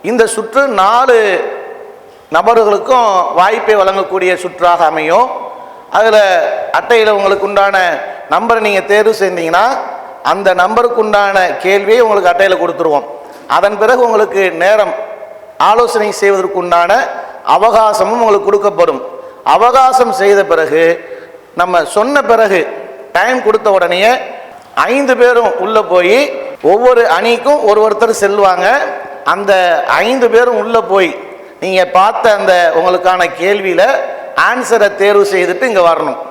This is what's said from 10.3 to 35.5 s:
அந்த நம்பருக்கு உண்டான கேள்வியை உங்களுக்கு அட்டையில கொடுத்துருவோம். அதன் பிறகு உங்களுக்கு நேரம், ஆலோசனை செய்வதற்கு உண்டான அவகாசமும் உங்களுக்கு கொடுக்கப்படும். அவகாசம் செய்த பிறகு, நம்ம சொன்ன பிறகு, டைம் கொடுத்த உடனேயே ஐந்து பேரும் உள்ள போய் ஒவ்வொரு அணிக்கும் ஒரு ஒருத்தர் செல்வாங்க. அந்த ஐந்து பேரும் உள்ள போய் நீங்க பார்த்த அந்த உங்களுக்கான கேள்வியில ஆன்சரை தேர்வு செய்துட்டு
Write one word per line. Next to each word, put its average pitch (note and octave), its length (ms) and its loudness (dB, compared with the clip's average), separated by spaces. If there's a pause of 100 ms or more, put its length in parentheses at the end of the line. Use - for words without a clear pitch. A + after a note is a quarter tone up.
அந்த F#3+ 160 0 (140)
நம்பருக்கு A#3 420 0
உண்டான G3+ 400 0 (220)
கேள்வியை G3 400 2
உங்களுக்கு G3 260 2
அட்டையில F#3 300 0
கொடுத்துருவோம். E3 440 -2 (520)
அதன் G3+ 240 0
பிறகு B3+ 260 4
உங்களுக்கு G#3 340 0 (220)
நேரம், G3+ 280 2 (760)
ஆலோசனை A3+ 420 0 (120)
செய்வதற்கு F#3+ 420 0
உண்டான F3 260 0 (680)
அவகாசமும் A3 680 2
உங்களுக்கு G3+ 240 0
கொடுக்கப்படும். E3+ 520 -2 (560)
அவகாசம் B3+ 560 2 (100)
செய்த G3+ 180 4 (100)
பிறகு, D#3+ 320 0 (760)
நம்ம F3 240 0 (100)
சொன்ன B3+ 220 0 (160)
பிறகு, G#3 280 2 (580)
டைம் B3 280 0
கொடுத்த G#3+ 300 0
உடனேயே F3+ 340 2 (800)
ஐந்து C4 300 0
பேரும் A#3+ 320 2 (120)
உள்ள A3 140 0 (140)
போய் F3+ 260 2 (540)
ஒவ்வொரு A#3+ 300 4 (120)
அணிக்கும் A#3+ 540 0
ஒரு G#3+ 160 4
ஒருத்தர் A3 360 0
செல்வாங்க. G3 460 2 (680)
அந்த G3 200 0 (520)
ஐந்து B3 300 0
பேரும் A#3+ 280 2
உள்ள A3+ 140 -2 (140)
போய் F#3+ 180 2 (540)
நீங்க F#3 180 0 (160)
பார்த்த G#3+ 420 2
அந்த F#3+ 140 0 (260)
உங்களுக்கான F3+ 480 0 (140)
கேள்வியில F#3+ 420 0 (680)
ஆன்சரை A#3 400 0 (120)
தேர்வு G3+ 320 4
செய்துட்டு F3+ 380 -2